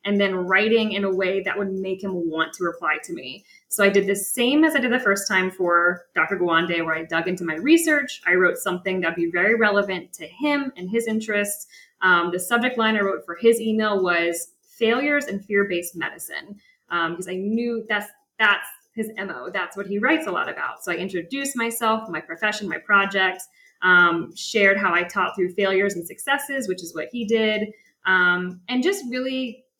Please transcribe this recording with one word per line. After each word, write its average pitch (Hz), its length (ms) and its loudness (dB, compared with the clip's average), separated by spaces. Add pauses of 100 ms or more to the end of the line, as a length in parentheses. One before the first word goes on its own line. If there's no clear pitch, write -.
and 202 160 2
then 190 140 2
writing 208 580 2
in 202 100 -2
a 196 120 0
way 190 280 0
that 190 140 -4
would 196 160 -4
make 190 320 -6
him 180 240 -4
want 160 260 -2
to 180 100 -6
reply 165 400 -2
to 170 100 -10
me. 143 320 -14 (220)
So - 140 0
I 196 60 6
did 196 180 4
the 190 100 0
same 254 480 2
as 302 100 2
I 269 60 2
did 247 120 0
the 254 60 2
first 202 300 0
time 185 220 0
for 175 540 2 (100)
Doctor 170 220 0
Gawande, 170 480 0
where 160 100 -2
I 165 100 -6
dug 165 220 -2
into 180 180 -4
my 160 100 -4
research. 294 720 2
I 180 80 4
wrote 180 240 4
something 185 420 -2
that'd 165 160 -2
be 170 140 0
very 185 240 2
relevant 202 600 0
to 160 120 -14
him 285 500 -2
and 185 140 -8
his 226 160 0
interests. 214 600 -2 (360)
Um, 175 300 4
the 180 60 -2
subject 240 380 0
line 220 220 2
I - 20 0
wrote 196 240 -2
for 170 120 -12
his 226 260 4
email 214 400 2
was 170 580 0
"Failures 277 640 0
and 196 180 -8
Fear-Based 196 540 0
Medicine," - 640 -10 (300)
um, 170 220 -2
because 175 160 -8
I 185 80 -6
knew 226 520 -2
that's, 208 220 -4 (280)
that's 208 280 2 (260)
his 220 240 -6
M 196 140 -8
O. 131 200 -10
That's 185 260 -6
what 196 100 -8
he 202 140 -4
writes 294 260 2
a 190 60 -4
lot 156 160 -2
about. - 340 -8
So 180 80 -8
I 170 60 -2
introduced 190 600 -6
myself, 226 520 -2
my 160 120 -6
profession, 208 480 -6
my 156 100 -4
project, 190 640 2 (420)
um, 175 520 4
shared 196 440 2
how 190 140 0
I 175 120 2
taught 185 320 -2
through 180 160 0
failures 196 420 2
and 170 100 -6
successes, 277 600 -4
which 185 160 -4
is 165 100 -12
what - 200 -8
he 240 120 -4
did. 214 480 0 (320)
Um, 180 640 2
and 254 140 0
just 392 260 0
really 254 560 -6 (160)